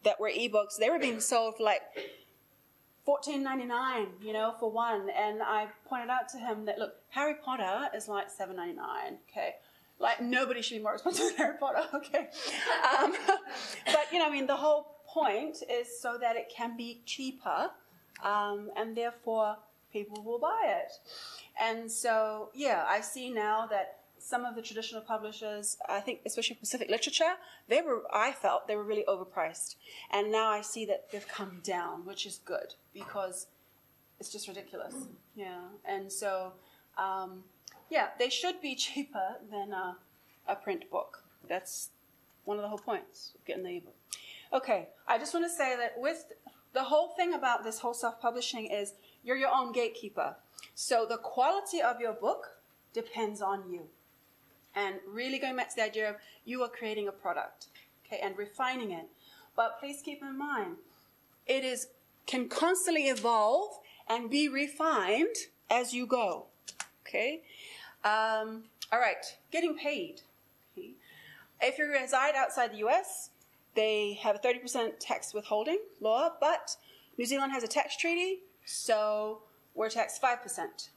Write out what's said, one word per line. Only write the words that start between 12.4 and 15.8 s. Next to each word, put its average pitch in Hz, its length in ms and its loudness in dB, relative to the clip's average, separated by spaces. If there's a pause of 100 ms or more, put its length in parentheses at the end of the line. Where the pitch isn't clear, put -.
Um, 339 220 6
<laughs> - 60 0 (600)
but, 302 240 6
you 339 80 4
know, 320 80 8
I 302 40 6
mean, 277 160 0
the 277 100 4
whole 302 400 4 (100)
point 294 520 2 (120)
is 240 300 -2